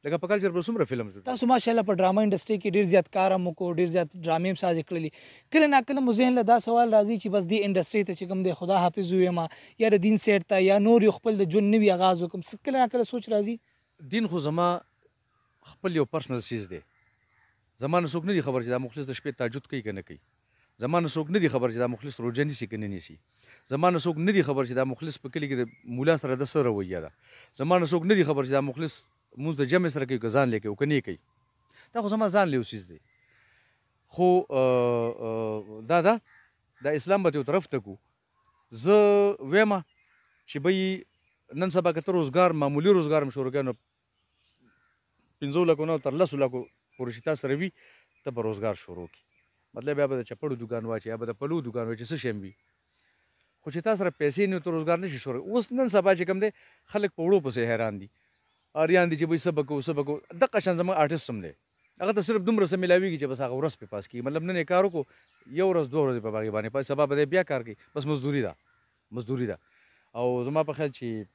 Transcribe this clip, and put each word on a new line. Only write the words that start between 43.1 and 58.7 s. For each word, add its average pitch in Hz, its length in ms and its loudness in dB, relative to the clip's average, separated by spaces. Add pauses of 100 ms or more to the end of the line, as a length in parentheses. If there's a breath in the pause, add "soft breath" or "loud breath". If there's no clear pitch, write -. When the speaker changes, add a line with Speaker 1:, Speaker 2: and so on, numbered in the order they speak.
Speaker 1:
هم 135 80 -6
شروع 127 220 -6
کړې، 139 160 -2
نو 123 40 -4 (1700)
پنځو 147 280 2
لکو 156 220 2
نه 156 60 0 (100)
تر 139 140 -4
لسو 143 140 0
لکو 127 300 -2 (320)
پورې 123 160 -6
چې 117 100 -18
تا 156 160 -2
سره 139 220 -2
وي، 185 100 -6 (520 soft breath)
ته 139 60 -6
به 120 120 -6
روزګار 107 320 -4 (100)
شروع 87 220 -14
کړي. - 160 -20 (520)
مطلب، 139 240 -6
یا 143 80 2
به 131 160 -4
د - 60 -8
چپړو 127 320 -8
دوکان 117 240 -8
واچي، 110 240 -8
یا 113 80 -8
به 113 100 -8
د 113 160 -8
پلو 156 240 -4
دوکان 117 220 -6
واچي، 117 160 -8
څه 156 180 -8
شی 127 80 -4
هم 104 160 -6
وي. 95 80 -18 (1040)
خو 156 100 -14
چې 165 180 -8
تا 220 80 2
سره 185 140 0
پیسې 151 380 0
نه 185 80 -2
وي، 160 80 -6
ته 180 60 -4
روزګار 165 340 0
نشي 147 200 -8
شروع. 131 200 -6
اوس 220 280 -2
نن 247 220 0
سبا 190 200 6
چې 170 180 -2
کوم 190 80 -2
دی، 214 100 0 (440 soft breath)
خلک 208 200 -2
په 165 80 -6
وړو 175 220 4
پسې 127 140 -4 (140)
حیران 107 280 -4
دي. 98 80 -18 (640)